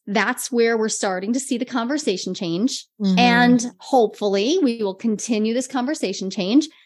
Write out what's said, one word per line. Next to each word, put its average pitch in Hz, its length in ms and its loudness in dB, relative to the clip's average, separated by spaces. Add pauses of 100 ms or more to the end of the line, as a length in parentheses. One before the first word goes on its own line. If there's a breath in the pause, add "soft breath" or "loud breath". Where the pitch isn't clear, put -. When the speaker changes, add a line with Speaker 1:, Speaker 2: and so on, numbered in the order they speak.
Speaker 1:
that's 208 440 -2
where 233 240 2
we're 220 140 0
starting 196 440 -4
to 269 60 -2
see 254 200 -4
the 254 60 -4
conversation 233 680 -4
change. 185 540 -4 (120)
Speaker 2:
Mm-hmm. 190 200 2
Speaker 1:
And 240 460 6 (120)
hopefully 214 840 0
we 233 200 0
will 190 120 -4
continue 220 580 -2
this 254 140 -4
conversation 247 640 -4
change. 220 360 2 (180 soft breath)